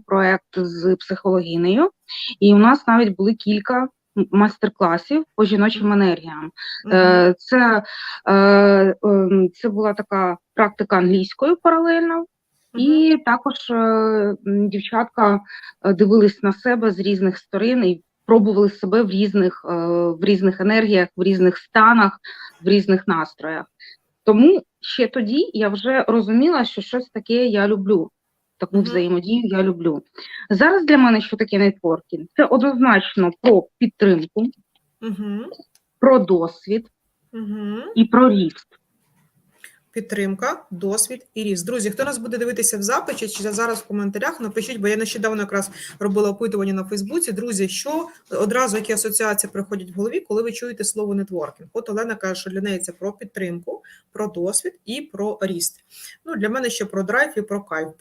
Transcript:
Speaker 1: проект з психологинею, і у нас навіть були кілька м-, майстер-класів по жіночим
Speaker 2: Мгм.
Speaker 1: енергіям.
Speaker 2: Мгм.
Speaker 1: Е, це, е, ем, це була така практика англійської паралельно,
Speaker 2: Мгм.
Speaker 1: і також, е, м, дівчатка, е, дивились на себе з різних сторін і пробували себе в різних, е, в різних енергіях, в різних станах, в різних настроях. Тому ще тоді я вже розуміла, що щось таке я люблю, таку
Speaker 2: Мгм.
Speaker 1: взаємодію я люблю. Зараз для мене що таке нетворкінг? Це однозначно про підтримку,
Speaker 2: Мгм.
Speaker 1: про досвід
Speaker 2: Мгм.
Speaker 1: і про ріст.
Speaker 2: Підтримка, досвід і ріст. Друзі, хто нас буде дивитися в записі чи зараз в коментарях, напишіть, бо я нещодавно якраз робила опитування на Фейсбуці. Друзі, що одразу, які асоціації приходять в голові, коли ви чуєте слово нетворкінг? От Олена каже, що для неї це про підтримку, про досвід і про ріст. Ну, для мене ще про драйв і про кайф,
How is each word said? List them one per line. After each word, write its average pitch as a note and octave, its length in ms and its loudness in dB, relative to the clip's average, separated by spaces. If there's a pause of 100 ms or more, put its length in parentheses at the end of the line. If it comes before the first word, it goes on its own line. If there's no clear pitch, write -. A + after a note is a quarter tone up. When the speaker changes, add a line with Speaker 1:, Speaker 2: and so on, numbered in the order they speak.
Speaker 1:
проект F#3+ 400 0 (120)
з F3 380 -2
психологинею, F#3 960 0 (500)
і G#3 140 6
у G3+ 40 8
нас A#3+ 300 6
навіть A3+ 280 2
були G3+ 180 0
кілька A#3 540 -2 (300)
м-, G3 140 0
майстер-класів G#3 920 0 (120)
по G#3+ 100 2
жіночим G#3+ 380 0
Speaker 2:
Мгм. G#3 180 2
Speaker 1:
енергіям. D#3+ 500 -2 (340)
Speaker 2:
Мгм. F#3+ 100 2
Speaker 1:
Е, F3+ 420 6
це, A#3 460 2 (440)
е, G3 760 6
ем, F#3+ 500 2
це - 160 -6
була G#3 240 -2
така F#3+ 440 -2 (180)
практика G#3 420 0
англійської F#3+ 680 0
паралельно, E4 520 2 (580)
Speaker 2:
Мгм. A#3+ 120 -2
Speaker 1:
і D#4 400 4
також, B3 440 -4
е, A#3+ 40 -4 (760)
м, G3+ 220 0
дівчатка, G3+ 720 0 (460)
е, G3 80 4
дивились G3+ 500 4
на G3 100 2
себе A3+ 380 -2
з F3 80 -6
різних F#3+ 380 -2
сторін A#3 480 -2
і F3 180 0 (220)
пробували G#3 440 4
себе G3+ 340 0
в G3 80 -4
різних, G3 580 0
е, F3 60 -4 (340)
в E3 120 -6
різних F#3+ 400 2
енергіях, G#3 560 2
в F3+ 60 -4
різних F#3 340 2
станах, A3 600 4 (460)
в - 20 -6
різних G3 400 2
настроях. D#3+ 580 -6 (580)
Тому C4 380 6 (200)
ще - 260 -4
тоді B3+ 460 -2
я G#3+ 160 -2
вже A#3 380 -2
розуміла, A#3 580 2
що - 160 -8
щось B3 320 -8
таке A#3 320 -2
я G3+ 220 0
люблю, G3 420 0 (480)
таку F3+ 180 -6
Speaker 2:
Мгм. G3+ 100 2
Speaker 1:
взаємодію F3+ 580 -2
я F#3+ 200 -2
люблю. E3+ 400 -2 (460)
Зараз D#4 360 2
для D4 120 6
мене A#3 240 6
що - 160 -8
таке G#3 200 -2
нетворкінг? E3+ 680 -2 (100)
Це C#4+ 100 4
однозначно A#3+ 840 2 (100)
про A3 260 4 (100)
підтримку, G3 640 0 (580)
Speaker 2:
Мгм. G#3 440 -10 (540)
Speaker 1:
про B3+ 200 6
досвід F#3+ 680 -2 (460)
Speaker 2:
Мгм. G#3+ 500 -10 (120)
Speaker 1:
і A3+ 100 6
про B3 240 4
ріст. F#3+ 380 -2 (1200)
Speaker 2:
Підтримка, G#3 800 -6
досвід G3+ 600 -6
і G#3+ 100 -8
ріст. F#3 220 -6
Друзі, A3 260 -4
хто - 120 -6
нас F#3 140 -4
буде A#3 200 -8
дивитися A#3 400 -4
в G3+ 40 -8
записі A#3+ 460 -6
чи G3+ 240 -12
зараз A3 280 -4
в - 80 -16
коментарях, G#3 540 -6
напишіть, A3 380 -8
бо G3+ 80 -4
я G#3+ 100 0
нещодавно A3 440 -4
якраз G3 280 -6 (300)
робила G#3 300 0
опитування G3+ 440 -4
на F#3+ 100 -4
Фейсбуці. G#3 480 -6
Друзі, G3+ 380 -4
що - 380 -8 (240)
одразу, A3 460 -2
які A3 160 -6
асоціації G#3 600 -4
приходять G3 380 -10
в - 20 -18
голові, A3 260 -6
коли A3 240 -4
ви A#3 80 -8
чуєте A#3 320 -12
слово G3+ 320 -6
нетворкінг? F3+ 580 -8
От A#3 160 -10
Олена A3 260 -6
каже, F#3+ 260 -8
що G3 80 -14
для F#3+ 120 -8
неї G3 180 -6
це F3 120 -12
про G3 220 -10
підтримку, F3+ 720 -12 (280)
про G#3+ 160 -8
досвід G3+ 460 -6 (120)
і B3+ 160 -10
про G#3+ 400 -10
ріст. F#3 420 -8 (420)
Ну, E4 100 -10
для G#3+ 140 -2
мене B3 200 -4
ще A3 160 -8
про G3 180 -6
драйв C4 340 -2
і G#3 40 -2
про G3+ 220 -8
кайф, D#3+ 240 -8 (140)